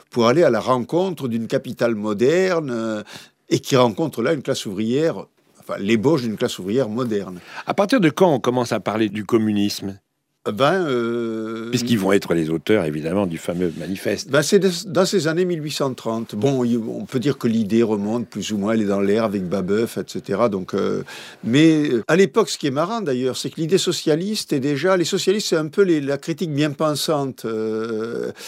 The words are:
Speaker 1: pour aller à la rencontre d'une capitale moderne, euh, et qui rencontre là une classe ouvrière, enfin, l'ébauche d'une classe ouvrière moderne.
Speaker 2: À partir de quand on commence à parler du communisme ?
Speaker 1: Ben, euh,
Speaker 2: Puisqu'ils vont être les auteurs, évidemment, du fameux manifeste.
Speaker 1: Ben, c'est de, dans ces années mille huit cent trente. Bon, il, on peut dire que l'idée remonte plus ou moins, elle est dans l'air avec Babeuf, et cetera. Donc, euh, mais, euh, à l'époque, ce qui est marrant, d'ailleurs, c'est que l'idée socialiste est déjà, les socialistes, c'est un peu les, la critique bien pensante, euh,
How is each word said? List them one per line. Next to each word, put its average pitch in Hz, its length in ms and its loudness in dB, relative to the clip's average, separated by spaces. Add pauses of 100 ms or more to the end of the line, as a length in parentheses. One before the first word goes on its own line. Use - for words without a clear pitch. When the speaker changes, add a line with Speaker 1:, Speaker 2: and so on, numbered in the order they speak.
Speaker 1:
pour 117 180 4
aller 147 160 6
à 143 60 6
la 113 100 2
rencontre 131 680 0
d'une 113 200 -4
capitale 123 480 -2
moderne, 139 760 0
euh, 113 320 -4 (460)
et 135 100 2
qui - 160 0
rencontre 123 460 2
là 135 120 2
une 135 80 -2
classe - 240 -4
ouvrière, 113 600 -2 (340)
enfin, - 200 -10
l'ébauche 113 420 2
d'une 110 160 -4
classe 117 220 -4
ouvrière 107 300 -2
moderne. 104 500 -4 (260)
Speaker 2:
À - 80 -2
partir 277 260 2
de 160 100 6
quand 175 240 4
on 120 60 2
commence 123 320 0
à 110 80 0
parler 107 300 0
du 101 160 -6
communisme ? 104 760 0 (520)
Speaker 1:
Ben, 156 360 2
euh, 113 840 -4
Speaker 2:
Puisqu'ils 120 280 0
vont 95 140 0
être 95 220 2
les 80 160 0
auteurs, 90 340 0
évidemment, 80 440 -2
du 82 100 -6
fameux 87 400 -2
manifeste. 95 520 -6
Speaker 1:
Ben, 143 120 4
c'est 190 180 4
de, 185 100 2 (180)
dans 180 180 2
ces 160 240 0
années 170 160 0
mille 170 180 -2
huit 151 80 -6
cent 139 220 -2
trente. 113 420 -6
Bon, 127 300 2
il, 120 140 2
on 117 260 -6
peut 135 140 -4
dire 135 180 0
que 120 100 0
l'idée 113 340 4
remonte 110 460 0
plus 104 240 -8
ou 107 60 -2
moins, 101 160 0
elle 113 80 2
est 104 40 0
dans 98 140 0
l'air 101 240 2
avec 98 240 -2
Babeuf, 101 500 -2
et 95 80 -4
cetera. 110 440 -2
Donc, 95 240 -4
euh, 98 300 -2 (420)
mais, 151 440 4
euh, 120 200 0
à 160 80 4
l'époque, 202 320 4
ce - 80 -8
qui 156 100 -4
est 135 40 0
marrant, 170 280 -2
d'ailleurs, 127 380 -2
c'est - 140 -6
que 156 100 -8
l'idée 165 160 2
socialiste 180 760 -2
est 147 80 2
déjà, 147 380 0
les 165 80 0
socialistes, 196 420 0
c'est 180 80 0
un 156 140 0
peu 202 140 2
les, 165 180 4
la 139 160 -2
critique 160 340 -6
bien 147 200 0
pensante, 143 720 -2
euh, 110 880 -4 (140)